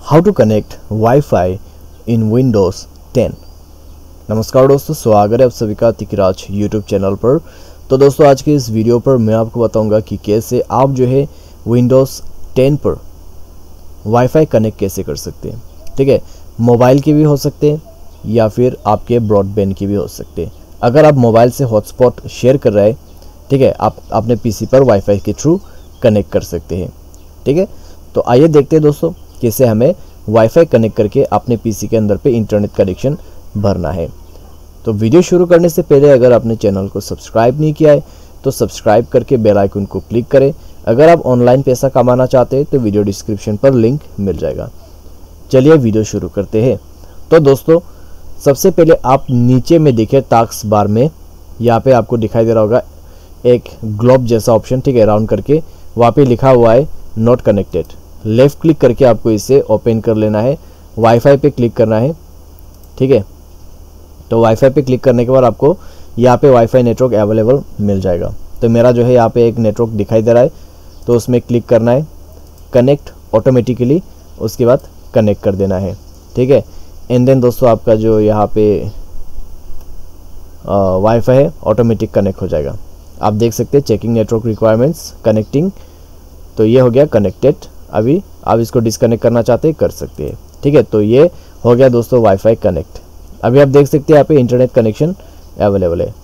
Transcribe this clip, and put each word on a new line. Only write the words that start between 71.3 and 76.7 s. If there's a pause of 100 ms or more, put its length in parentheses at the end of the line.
क्लिक
करना
है, (640)
Connect (240)
automatically, (380)
उसके
बाद (340)
connect
कर
देना
है। (400)
ठीक
है, (460)